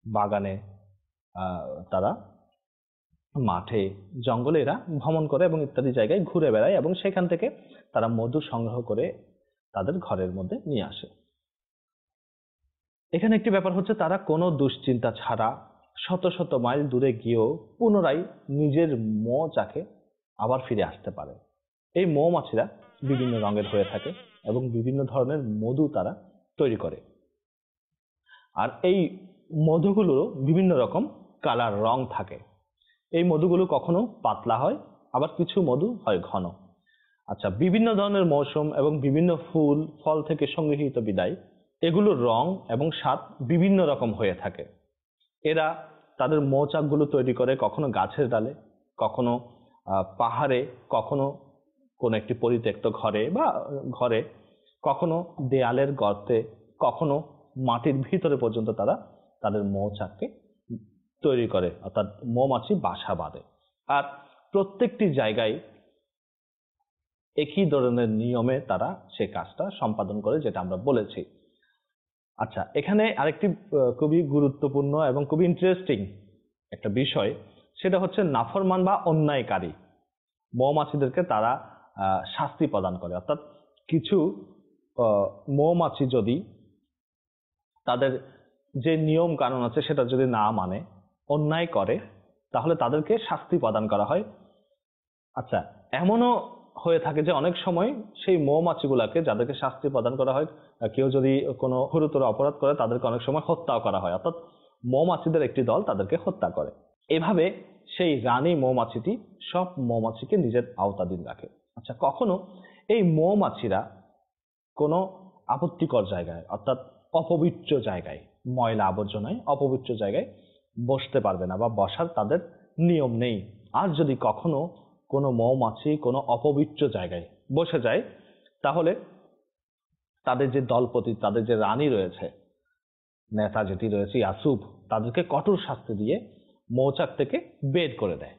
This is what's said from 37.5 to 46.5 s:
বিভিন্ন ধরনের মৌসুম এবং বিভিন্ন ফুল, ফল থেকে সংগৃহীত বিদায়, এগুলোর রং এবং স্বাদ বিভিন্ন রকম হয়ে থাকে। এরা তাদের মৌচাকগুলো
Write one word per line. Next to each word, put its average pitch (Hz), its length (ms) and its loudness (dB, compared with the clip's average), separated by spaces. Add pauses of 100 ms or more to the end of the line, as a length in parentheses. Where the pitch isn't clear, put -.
বিভিন্ন 190 440 2
ধরনের 202 300 2
মৌসুম 147 500 2
এবং 147 260 2
বিভিন্ন 156 360 4
ফুল, 156 520 2 (160)
ফল 156 180 0
থেকে 147 240 -2
সংগৃহীত 147 520 -2
বিদায়, 104 380 -2 (460)
এগুলোর 170 400 4
রং 123 360 0 (100)
এবং 143 220 0
স্বাদ 143 280 -2 (280)
বিভিন্ন 180 400 4
রকম 117 280 0
হয়ে 95 200 0
থাকে। 90 300 -8 (800)
এরা 160 440 0 (300)
তাদের 151 220 2
মৌচাকগুলো 147 640 2